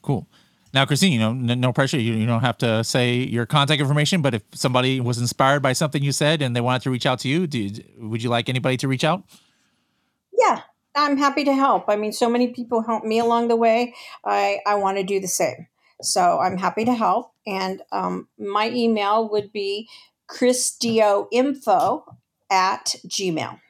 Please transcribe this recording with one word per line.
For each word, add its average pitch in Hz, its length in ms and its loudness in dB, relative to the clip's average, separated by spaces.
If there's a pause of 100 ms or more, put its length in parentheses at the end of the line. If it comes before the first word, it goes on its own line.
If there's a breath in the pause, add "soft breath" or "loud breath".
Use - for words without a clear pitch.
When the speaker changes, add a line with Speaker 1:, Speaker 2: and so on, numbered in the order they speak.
Speaker 1:
Cool. - 280 -4 (440 soft breath)
Now, 135 120 4
Christine, 160 260 2
you 120 80 2
know, 110 120 2
n-, 123 280 -2
no 127 140 2
pressure. 135 260 0
You, 113 140 0
you 110 120 0
don't 117 140 0
have 120 200 0
to 113 260 2
say 123 300 2
your 120 300 -2
contact 143 360 2
information, 147 400 2
but 135 120 2
if 107 100 -4 (100)
somebody 127 480 0
was 120 160 -2
inspired 135 440 2
by 131 120 2
something 147 280 -2
you 135 120 -2
said 151 280 0
and 123 140 -2
they 120 60 0
wanted 127 220 0
to 135 60 -2
reach 123 160 -2
out 127 140 0
to - 80 -6
you, 165 200 0
do, 113 220 -4 (280)
would 113 260 -6
you 123 60 -2
like 117 180 0
anybody 127 300 -2
to 139 100 -4
reach 135 160 -2
out? 170 200 0 (1080 soft breath)
Speaker 2:
Yeah, 392 300 2 (340)
I'm 285 220 2
happy 285 260 2
to 277 100 2
help. 269 360 2
I 208 80 4
mean, 214 160 -4
so 233 160 0
many 240 240 2
people 233 280 -4
helped 220 240 -4
me 220 140 0
along 233 300 2
the 233 80 4
way. 233 360 2 (300 loud breath)
I, 202 420 0
I 208 100 2
wanna 196 280 0
do 196 160 -2
the 190 80 -6
same. 165 400 -4 (340)
So 175 380 2
I'm 180 180 0
happy 190 280 -2
to 247 80 2
help. 226 400 -2 (120)
And, 190 360 -6 (100)
um, 185 380 -4 (100)
my 208 300 -2
email 226 600 0
would 208 220 -2
be 202 380 -6 (400 loud breath)
chrisdioinfo 226 1700 0 (460)
at 190 460 0 (100)
gmail. 165 540 -6 (100)